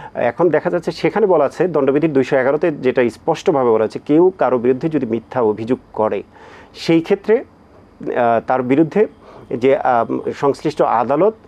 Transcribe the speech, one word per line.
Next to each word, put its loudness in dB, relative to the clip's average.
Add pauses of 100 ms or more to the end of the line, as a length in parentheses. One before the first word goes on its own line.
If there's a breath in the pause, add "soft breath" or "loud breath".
(160 loud breath)
এখন 0
দেখা 0
যাচ্ছে -4
সেখানে 0
বলা 4
আছে -2
দণ্ডবিধির 0
দুইশো 0
এগারোতে 0
যেটা 0
স্পষ্টভাবে -2
বলা 2
আছে, -8
কেউ 2
কারো 0
বিরুদ্ধে -2
যদি -2
মিথ্যা -4
অভিযোগ -2 (140)
করে, -2 (500 loud breath)
সেই 0
ক্ষেত্রে, 0
আহ, -4
তার 0
বিরুদ্ধে 2 (500 loud breath)
যে, 2
আহ, -2
সংশ্লিষ্ট -2
আদালত 2 (140)